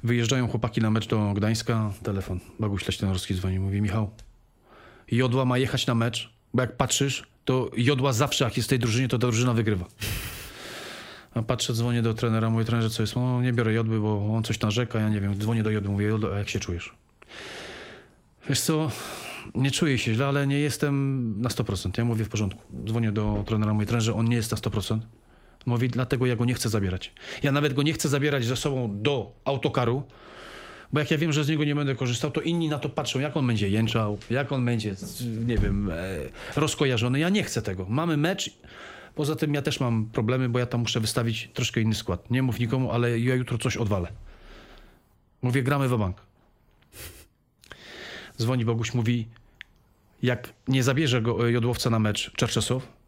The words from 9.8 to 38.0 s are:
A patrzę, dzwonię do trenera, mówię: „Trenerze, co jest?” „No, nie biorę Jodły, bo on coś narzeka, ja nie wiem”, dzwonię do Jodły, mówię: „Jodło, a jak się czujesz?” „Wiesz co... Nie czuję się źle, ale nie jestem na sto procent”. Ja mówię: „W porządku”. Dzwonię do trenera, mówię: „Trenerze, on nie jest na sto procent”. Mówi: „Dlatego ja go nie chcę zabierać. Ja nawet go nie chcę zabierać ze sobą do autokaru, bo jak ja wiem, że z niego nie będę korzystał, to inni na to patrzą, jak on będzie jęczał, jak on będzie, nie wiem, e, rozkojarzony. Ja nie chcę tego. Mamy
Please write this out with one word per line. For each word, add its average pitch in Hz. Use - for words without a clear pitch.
A 117
patrzę, 120
dzwonię 120
do 113
trenera, 113
mówię: 113
„Trenerze, 113
co 113
jest?” 107
„No, 123
nie 123
biorę 113
Jodły, 113
bo 107
on 113
coś -
narzeka, 110
ja 107
nie 107
wiem”, 101
dzwonię 110
do 107
Jodły, 101
mówię: 101
„Jodło, 107
a 101
jak 101
się -
czujesz?” -
„Wiesz 135
co... 156
Nie 131
czuję 135
się 113
źle, 131
ale 139
nie 139
jestem 139
na 120
sto 120
procent”. 95
Ja 117
mówię: 113
„W 104
porządku”. 101
Dzwonię 113
do 104
trenera, 107
mówię: 107
„Trenerze, 113
on 113
nie 120
jest 110
na 110
sto 110
procent”. 110
Mówi: 120
„Dlatego 123
ja 123
go 120
nie 123
chcę 117
zabierać. 98
Ja 143
nawet 143
go 143
nie 156
chcę -
zabierać 139
ze 123
sobą 120
do 127
autokaru, 131
bo 143
jak 143
ja 156
wiem, 156
że 147
z 135
niego 156
nie 143
będę 139
korzystał, 123
to 156
inni 165
na 147
to 143
patrzą, 143
jak 147
on 135
będzie 104
jęczał, 110
jak 135
on 131
będzie, 107
nie 117
wiem, 101
e, 80
rozkojarzony. 131
Ja 165
nie 202
chcę -
tego. 95
Mamy 156